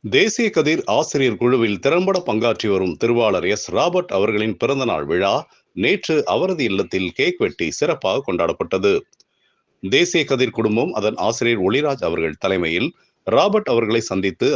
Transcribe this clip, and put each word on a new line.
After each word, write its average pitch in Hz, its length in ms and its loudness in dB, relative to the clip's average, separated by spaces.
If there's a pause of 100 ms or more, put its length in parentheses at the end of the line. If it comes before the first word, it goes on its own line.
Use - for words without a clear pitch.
தேசிய 202 460 2
கதிர் 156 360 2
ஆசிரியர் 127 520 0
குழுவில் 117 420 2
திறம்பட 180 380 2
பங்காற்றி 110 500 -2
வரும் 95 280 0
திருவாளர் 113 480 2
எஸ் 101 260 -2
ராபர்ட் 175 420 0
அவர்களின் 104 440 0
பிறந்தநாள் 117 480 -2
விழா 92 300 0 (420)
நேற்று 156 400 0 (100)
அவரது 156 380 0
இல்லத்தில் 95 480 -2
கேக் 175 260 -2
வெட்டி 87 320 -2
சிறப்பாக 143 520 -2
கொண்டாடப்பட்டது. 90 720 0 (880)
தேசிய 156 420 2
கதிர் 127 320 0
குடும்பம் 113 360 0
அதன் 107 240 -2
ஆசிரியர் 113 460 0
ஒளிராஜ் 131 420 0
அவர்கள் 82 340 -2
தலைமையில் 92 500 -2 (380)
ராபர்ட் 175 440 2
அவர்களை 117 300 2
சந்தித்து 98 560 -2